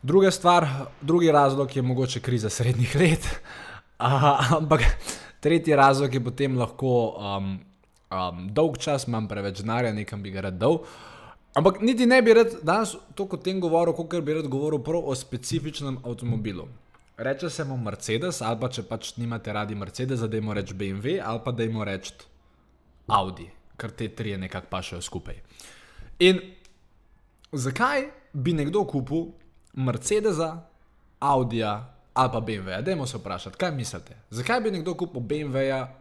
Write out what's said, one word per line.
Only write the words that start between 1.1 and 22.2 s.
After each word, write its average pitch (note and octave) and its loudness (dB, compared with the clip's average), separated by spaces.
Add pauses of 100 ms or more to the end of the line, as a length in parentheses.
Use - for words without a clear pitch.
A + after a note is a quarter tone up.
razlog C#3 4
je C3+ 0
mogoče B2+ 0
kriza A2 -2
srednjih A#2+ 0
let, E3 2 (340)
<laughs> - -10
a, C#3 6 (220)
ampak D3+ 4 (600)
Tretji D#3+ 4
razlog C3+ 6
je B2+ 0
potem C3 -2
lahko, B2 0 (300)
um, G2 -4 (580)
um, F2+ -6 (100)
dolg D3 0
čas, C#3 -2
imam A2+ -2
preveč G2+ -6
denarja, A2+ -2
nekam G#2 -8
bi G2 -10
ga F#2+ -6
rad F#2 -6
dal. C#3+ 2 (760)
Ampak F#3+ 4
niti A#3+ 4
ne B3+ 8
bi A3+ 10
rad A3+ 6 (100)
danes G3+ 2 (180)
toliko G3 -6
o - -14
tem F#3+ -2
govoril, E3 4
kakor E3 -4
bi D3+ 0
rad D3 -4
govoril C#3+ 0
prav D#3+ -2
o C3+ -2
specifičnem C#3 -6
avtomobilu. A2 -4 (520)
Reče C#3 -4
se D#3+ -6
mu C3+ -6
Mercedes, A2+ -4
ali A2+ -2
pa B2+ -4
če A2 -8
pač - -10
nimate A2+ -6
radi G#2 -4
Mercedesa, A2+ -4
dajmo G#2+ -2
reči G2 -6
B F#2+ -6
M - -6
W E3+ -2
ali A2+ -6
pa B2+ -2
dajmo A2 -2
reči G2 -8 (920)